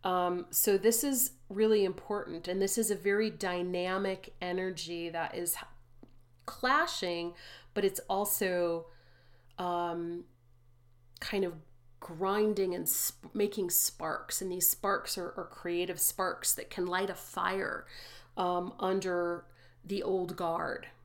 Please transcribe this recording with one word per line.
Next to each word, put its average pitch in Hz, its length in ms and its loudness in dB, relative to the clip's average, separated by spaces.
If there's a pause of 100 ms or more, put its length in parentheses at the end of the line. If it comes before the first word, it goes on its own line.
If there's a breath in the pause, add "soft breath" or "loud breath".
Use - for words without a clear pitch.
Um, 180 480 2
so - 260 4
this 226 260 4
is 269 280 2 (180)
really 214 360 6
important, 180 640 -4
and 185 120 0
this 196 160 4
is 214 140 2
a 202 60 0
very 202 340 2
dynamic 185 1120 0
energy 175 680 -2
that 165 260 -4
is 175 200 0
h-, - 100 -8 (800)
clashing, 185 880 0 (400 loud breath)
but 202 120 0
it's 190 160 2 (100)
also, 180 760 2 (680 soft breath)
um, 175 680 -2 (960)
kind 190 240 0
of 175 100 -2 (460)
grinding 190 760 2
and 214 160 -4
sp-, - 420 -2
making 202 380 0
sparks, - 720 0
and 190 100 -4
these 180 160 2
sparks - 480 0
are, 175 220 -6
are 175 120 -8
creative 175 480 -2
sparks - 560 0
that - 140 -8
can 185 160 -2
light 185 240 0
a 185 60 -4
fire - 720 -4 (500 loud breath)
um, 180 420 0
under 180 680 0 (400 soft breath)
the 196 180 -2
old 180 340 0
guard. 165 500 -2 (180)